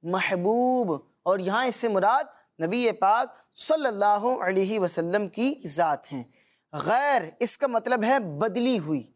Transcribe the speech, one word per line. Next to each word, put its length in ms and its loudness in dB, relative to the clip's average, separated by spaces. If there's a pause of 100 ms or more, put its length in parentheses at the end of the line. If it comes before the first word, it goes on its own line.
محبوب۔ 1040 0 (140)
اور 160 0
یہاں 260 -2
اس 100 0
سے 120 0
مراد 360 2 (380)
نبی 300 0
پاک 440 0 (200)
صلی 320 0
اللہ 540 2
علیہ 380 0
وسلم 480 -2
کی 380 -2
ذات 480 -2
ہیں۔ 100 -8 (500)
غیر، 480 0 (180)
اس 180 0
کا 100 -2
مطلب 360 0
ہے 160 4
بدلی 600 -2
ہوئی۔ 360 -6